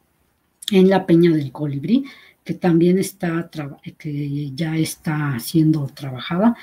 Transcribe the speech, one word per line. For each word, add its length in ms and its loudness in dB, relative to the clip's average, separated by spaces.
en 180 6
la 160 2
Peña 260 6
del 200 -2
Colibrí, 540 -2
que 120 -8
también 420 4
está 520 -6
traba-, 300 -12
que 560 -8
ya 220 -4
está 600 -4
siendo 480 2
trabajada. 760 -2